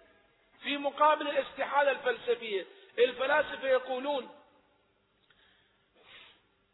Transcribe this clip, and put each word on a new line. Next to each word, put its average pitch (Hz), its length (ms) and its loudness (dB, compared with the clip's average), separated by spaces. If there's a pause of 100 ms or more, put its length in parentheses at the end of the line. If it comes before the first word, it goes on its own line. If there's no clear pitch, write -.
(640)
في 269 140 -4
مقابل 294 520 2
الاستحالة 277 600 0
الفلسفية، 233 760 -2 (320)
الفلاسفة 262 720 0
يقولون 262 600 -2 (2500)